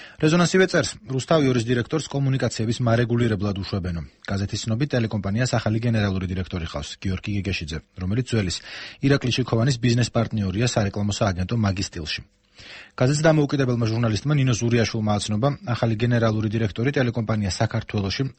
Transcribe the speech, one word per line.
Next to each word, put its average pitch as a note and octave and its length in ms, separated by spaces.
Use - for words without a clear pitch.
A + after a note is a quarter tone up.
რეზონანსივე F3 520
წერს, E3+ 240
რუსთავი C3+ 460
ორის B2 160
დირექტორს B2 440
კომუნიკაციების C3 720
მარეგულირებლად A2+ 760
უშვებენო. F2+ 460
გაზეთის G2+ 380
ცნობით, A#2 260
ტელეკომპანიას A2+ 640
ახალი A2 280
გენერალური G2+ 460
დირექტორი F2+ 400
ხავს, - 300
გიორგი F#2+ 380
გეგეშიძე, F2 440
რომელიც G2+ 280
ძველის G2 300
ირაკლი C3+ 320
შიქოვანის A#2+ 440
ბიზნეს A#2+ 320
პარტნიორია G#2+ 580
სარეკლამო G2+ 460
სააგენტო F#2 440
მაგის G2 320
სტილში. - 320
გაზეთს C#3+ 260
დამოუკიდებელმა C#3 640
ჟურნალისტმა A2+ 460
ნინო C3 240
ზურიაშვილმა A2+ 560
აცნობა, G#2+ 360
ახალი A#2 300
გენერალური A2 520
დირექტორი A2+ 440
ტელეკომპანია A2 600
საქართველოში G#2+ 680